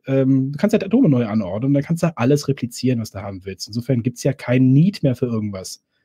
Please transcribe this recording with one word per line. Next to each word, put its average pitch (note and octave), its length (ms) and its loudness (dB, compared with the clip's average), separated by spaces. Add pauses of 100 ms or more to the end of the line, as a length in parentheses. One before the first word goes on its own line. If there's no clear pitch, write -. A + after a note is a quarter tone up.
ähm, C3+ 440 2
du D3 60 -10
kannst G#3+ 160 2
halt G#3+ 100 2
Atome A3+ 260 4
neu A#2+ 180 2
anordnen, A2 480 0
dann C#3 80 2
kannst E3+ 180 -4
du E3+ 160 -2
alles C#3+ 300 2
replizieren, B2+ 520 -2
was A2 120 -8
du G2 100 -10
haben G2 240 -12
willst. F#2+ 220 -12
Insofern A#2 340 -2
gibt's B2 220 -6
ja C#3 100 0
kein B2+ 400 2
Need E3+ 300 4
mehr C3 120 2
für B2+ 120 -2
irgendwas. G#2 560 -6 (220)